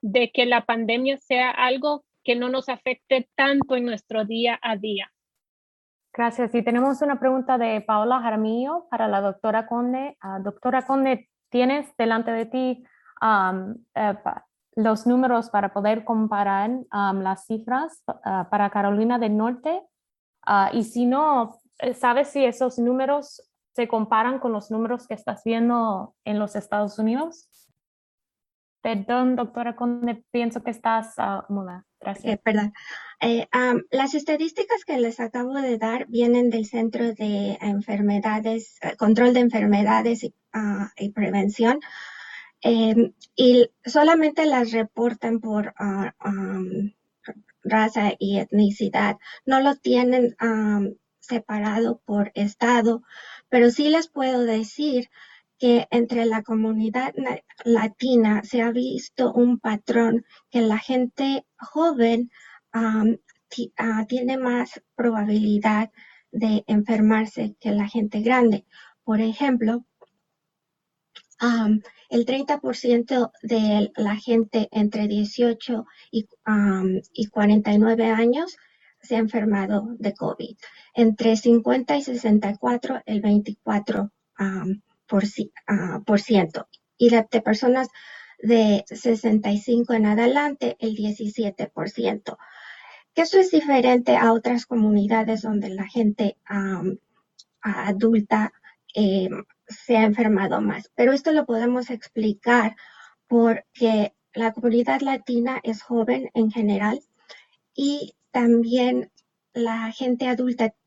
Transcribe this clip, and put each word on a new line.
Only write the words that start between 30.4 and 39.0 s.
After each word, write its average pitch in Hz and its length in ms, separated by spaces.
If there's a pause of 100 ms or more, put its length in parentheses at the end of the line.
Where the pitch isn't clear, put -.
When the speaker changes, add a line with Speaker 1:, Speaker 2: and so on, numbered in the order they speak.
Speaker 2:
que - 80
estás, 226 480
ah, 196 300
muda. 185 360 (160)
Gracias. 202 340
Speaker 3:
Eh, 208 60
perdón. 208 320 (480)
Eh, 233 300
am, 247 400
las 269 240
estadísticas 320 720
que 294 140
les 233 200
acabo 247 360
de 262 240
dar 226 280
vienen 240 440
del 220 160
Centro 233 460
de 202 480
Enfermedades, 208 1200
eh, - 160
Control 233 380